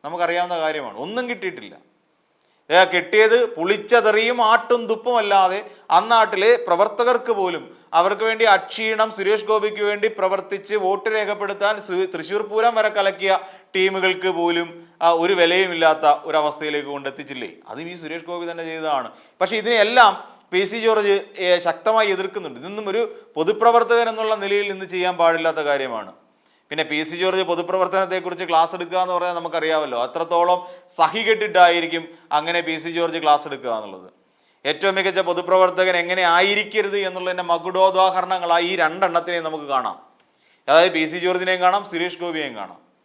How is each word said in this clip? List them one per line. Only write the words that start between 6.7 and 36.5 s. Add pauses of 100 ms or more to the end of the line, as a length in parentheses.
പോലും, (160)
അവർക്ക്
വേണ്ടി (100)
അക്ഷീണം
സുരേഷ്
ഗോപിക്ക്
വേണ്ടി
പ്രവർത്തിച്ച്
വോട്ട്
രേഖപ്പെടുത്താൻ (120)
സു-,
തൃശ്ശൂർ
പൂരം
വരെ
കലക്കിയ (360)
ടീമുകൾക്ക്
പോലും, (340)
ആ,
ഒരു
വിലയുമില്ലാത്ത (240)
ഒരവസ്ഥയിലേക്ക്
കൊണ്ടെത്തിച്ചില്ലേ? (180)
അതും
ഈ
സുരേഷ്
ഗോപി
തന്നെ
ചെയ്തതാണ്. (300)
പക്ഷേ
ഇതിനെയെല്ലാം (380)
പി
സി
ജോർജ്, (160)
ഏ,
ശക്തമായി
എതിർക്കുന്നുണ്ട്.
ഇതൊന്നും
ഒരു (340)
പൊതുപ്രവർത്തകൻ
എന്നുള്ള
നിലയിൽ
ഇന്ന്
ചെയ്യാൻ
പാടില്ലാത്ത (140)
കാര്യമാണ്. (560)
പിന്നെ
പി
സി
ജോർജ്
പൊതുപ്രവർത്തനത്തെക്കുറിച്ച്
ക്ലാസ്
എടുക്കുക
എന്ന്
പറഞ്ഞാൽ
നമുക്കറിയാമല്ലോ,
അത്രത്തോളം (280)
സഹി
കെട്ടിട്ടായിരിക്കും (240)
അങ്ങനെ
പി
സി
ജോർജ്
ക്ലാസ്
എടുക്കുക
എന്നുള്ളത്. (560)
ഏറ്റവും
മികച്ച
പൊതുപ്രവർത്തകൻ
എങ്ങനെ (120)
ആയിരിക്കരുത്